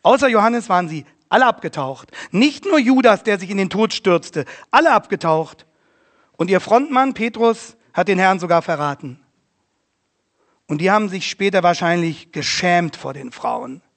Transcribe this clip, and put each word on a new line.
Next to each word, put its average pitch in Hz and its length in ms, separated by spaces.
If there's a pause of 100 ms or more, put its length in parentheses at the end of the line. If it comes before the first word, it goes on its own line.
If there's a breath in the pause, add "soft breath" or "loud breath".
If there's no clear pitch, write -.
Außer 254 280
Johannes 226 400
waren 180 180
sie 156 180 (220 soft breath)
alle 247 180
abgetaucht. 143 640 (220 loud breath)
Nicht 262 340
nur 320 140
Judas, 240 440
der 202 140
sich 180 120
in 196 80
den 190 120
Tod 214 240
stürzte, 165 520 (260 loud breath)
alle 294 220
abgetaucht. 160 720 (720)
Und 170 120
ihr 185 120
Frontmann 262 520
Petrus 226 640 (180)
hat 175 140
den 190 100
Herrn 190 220
sogar 170 220
verraten. 143 580 (1500)
Und 151 140
die 185 100
haben 214 180
sich 185 180
später 196 360
wahrscheinlich 170 680
geschämt 175 640
vor 135 180
den 131 180
Frauen. 131 500 (160)